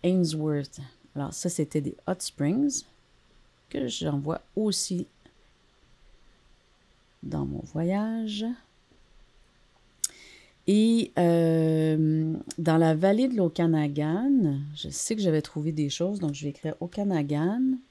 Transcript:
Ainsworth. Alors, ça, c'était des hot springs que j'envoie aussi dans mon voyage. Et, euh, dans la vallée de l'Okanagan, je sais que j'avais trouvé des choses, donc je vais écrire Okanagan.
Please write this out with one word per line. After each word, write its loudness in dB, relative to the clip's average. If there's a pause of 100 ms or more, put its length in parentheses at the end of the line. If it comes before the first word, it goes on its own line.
Ainsworth. 0 (340)
Alors, -6
ça, -6
c'était -2
des -4 (120)
hot -4
springs 0 (880)
que -4
j'envoie -2 (160)
aussi -2 (2250)
dans -4
mon -6
voyage. -4 (2250)
Et, 2
euh, 2 (240)
dans 2
la 6
vallée 2
de -4
l'Okanagan, 2 (160)
je -10
sais -4
que -4
j'avais 4
trouvé -4
des 0
choses, -2
donc -2
je -10
vais -4
écrire -6
Okanagan. 0 (140)